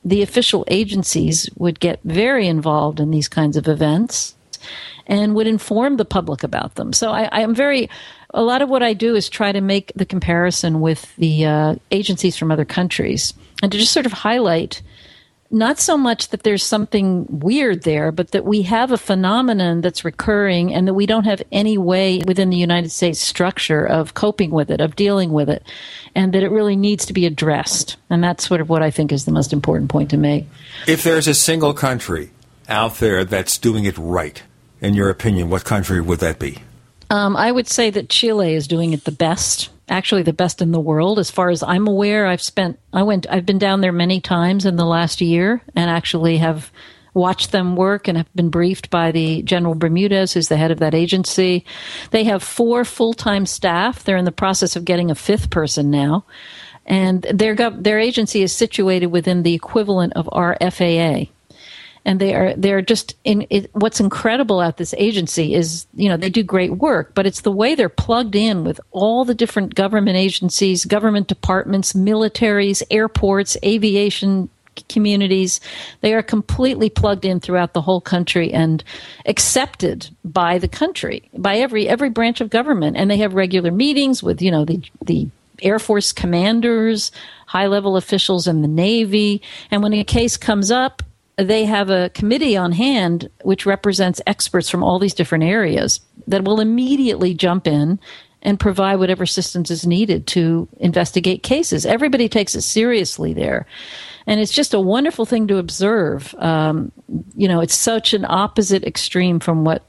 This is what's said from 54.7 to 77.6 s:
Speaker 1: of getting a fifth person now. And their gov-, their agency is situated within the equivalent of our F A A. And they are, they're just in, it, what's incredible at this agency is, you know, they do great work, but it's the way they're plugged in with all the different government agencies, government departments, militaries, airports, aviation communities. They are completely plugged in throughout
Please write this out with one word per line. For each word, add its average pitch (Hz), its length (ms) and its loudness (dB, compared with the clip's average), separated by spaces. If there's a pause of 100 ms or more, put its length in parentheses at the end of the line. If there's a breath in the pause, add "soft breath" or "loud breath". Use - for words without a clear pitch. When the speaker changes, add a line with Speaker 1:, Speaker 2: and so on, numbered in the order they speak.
Speaker 1:
of 170 80 -8
getting 175 260 0
a 147 60 0
fifth - 340 -2
person 147 400 0
now. 147 340 2 (600 loud breath)
And 185 360 2
their 208 340 -2
gov-, 233 260 -2
their 214 160 2
agency 220 440 0
is 185 100 0
situated 190 540 0
within 175 360 0
the 170 120 2
equivalent 190 580 0
of 160 180 -4
our 175 300 0
F 180 200 -2
A 170 200 2
A. 156 300 0 (720 loud breath)
And 190 160 0
they 196 140 2
are, 185 200 2
they're 196 260 2
just - 440 -2
in, 208 260 0
it, 202 240 -2
what's 214 260 0
incredible 214 600 0
at 170 140 0
this - 200 -6
agency 185 580 0
is, 165 400 -2
you 196 140 0
know, 175 80 2
they 185 140 -2
do 226 120 0
great 185 300 0
work, 196 420 0
but 196 120 2
it's - 160 -4
the 202 100 0
way 220 220 2
they're 247 140 2
plugged 226 460 -2
in 202 300 0
with 160 160 -4 (120)
all 226 320 2
the 247 100 0
different 220 400 -2
government 196 420 2
agencies, 185 680 0
government 202 440 0
departments, 190 640 -2
militaries, 202 960 2
airports, 202 760 0
aviation 202 840 0 (400)
communities. 196 720 0 (420 loud breath)
They 214 120 2
are 220 80 2
completely 220 640 0
plugged 202 360 0
in 185 160 0
throughout 180 340 0